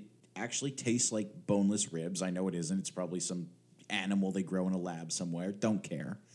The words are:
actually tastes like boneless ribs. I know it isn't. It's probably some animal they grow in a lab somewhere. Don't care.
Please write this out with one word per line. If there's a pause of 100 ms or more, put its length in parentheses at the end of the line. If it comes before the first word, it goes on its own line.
(360)
actually
tastes
like
boneless
ribs.
I
know
it
isn't.
It's
probably
some (420)
animal
they
grow
in
a
lab
somewhere.
Don't
care. (180)